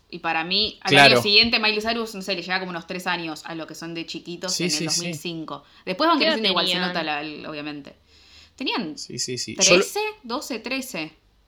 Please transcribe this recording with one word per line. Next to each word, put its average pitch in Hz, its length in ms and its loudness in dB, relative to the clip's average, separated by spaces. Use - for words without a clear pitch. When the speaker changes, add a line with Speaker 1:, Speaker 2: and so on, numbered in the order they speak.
Speaker 1:
y 175 100 -12
para 165 240 -2
mí, 202 380 0
al - 100 -2
Speaker 2:
Claro. 139 240 10
Speaker 1:
año 120 60 6
siguiente 226 380 6
Miley 214 220 2
Cyrus, 226 340 -2
no 190 60 -8
sé, 190 140 -2
le 175 60 -6
llega 180 180 -2
como 185 120 -6
unos 170 160 -8
tres 180 200 -6
años 165 380 -4
a 165 100 -8
lo 156 120 -8
que 156 80 -14
son 165 180 -10
de 165 120 -6
chiquitos 175 480 -8
Speaker 2:
Sí, 165 120 0
Speaker 1:
en 175 60 0
Speaker 2:
sí, 151 140 -2
Speaker 1:
el 156 40 -2
Speaker 2:
sí. - 80 0
Speaker 1:
dos 175 80 -4
mil 170 100 -6
cinco. 156 480 -8
Después 226 240 0
van 320 100 4
Speaker 3:
¿Qué - 60 2
edad 320 80 2
Speaker 1:
creciendo 220 160 0
igual, 190 180 2
se 180 60 0
Speaker 3:
tenían? 180 160 0
Speaker 1:
nota, 170 140 -2
la, 151 180 -2
el, 151 240 -10
obviamente. 147 500 -10
Tenían 254 400 -4
Speaker 2:
Sí, - 220 -12
sí, 127 180 -4
sí. - 200 -8
Yo 180 180 6
Speaker 1:
trece, 208 240 2
doce, 254 360 -6
trece. 240 540 -8